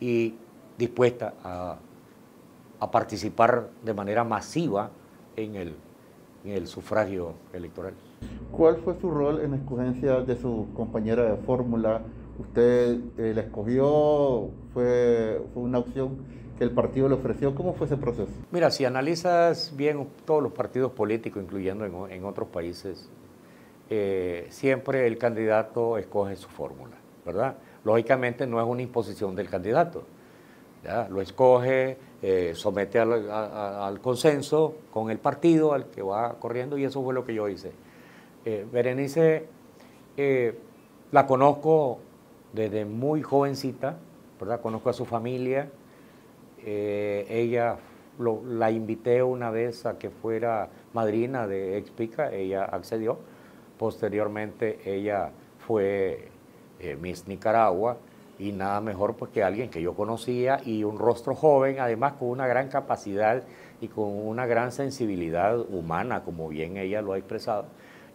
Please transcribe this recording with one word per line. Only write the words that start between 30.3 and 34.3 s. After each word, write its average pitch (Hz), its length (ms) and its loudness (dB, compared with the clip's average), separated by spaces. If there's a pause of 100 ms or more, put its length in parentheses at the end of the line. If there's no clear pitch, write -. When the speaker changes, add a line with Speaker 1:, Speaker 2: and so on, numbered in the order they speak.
Speaker 1:
¿ya? 104 240 -2
Lo 95 120 -4
escoge, 127 760 4 (240)
eh, 92 320 2
somete 98 460 0
al, 113 280 2
a, 107 180 -2
a, 101 420 -6
al 98 120 -6
consenso 147 760 2 (160)